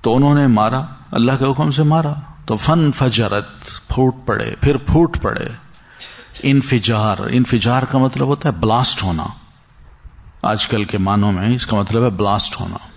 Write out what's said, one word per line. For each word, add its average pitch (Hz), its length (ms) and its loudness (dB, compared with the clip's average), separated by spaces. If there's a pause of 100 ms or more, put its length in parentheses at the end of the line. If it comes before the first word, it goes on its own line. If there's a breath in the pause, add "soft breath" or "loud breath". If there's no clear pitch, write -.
تو 117 140 2
انہوں 143 200 4
نے 143 120 4
مارا، 117 340 2 (300)
اللہ 120 280 2
کے 135 120 2
حکم 147 200 0
سے 139 120 0
مارا، 151 300 2 (320)
تو 113 100 -2
فن 151 360 2
فجرت، 107 580 -2 (380)
پھوٹ 127 280 0 (100)
پڑے، 113 360 -4
پھر 139 160 2
پھوٹ - 440 0
پڑے۔ - 240 -4 (960 loud breath)
انفجار، 113 760 2 (120)
انفجار 123 540 2
کا 135 140 -2
مطلب 131 300 0
ہوتا 143 220 0
ہے 117 40 -2
بلاسٹ 110 500 0
ہونا۔ 82 200 -2 (1160)
آج - 260 -2
کل 107 160 -2
کے 101 140 -4
معنوں 101 340 2
میں 101 240 2
اس 120 120 -6
کا 107 100 0
مطلب 107 260 0
ہے 123 60 2
بلاسٹ 101 500 -2
ہونا۔ 87 180 -8 (200)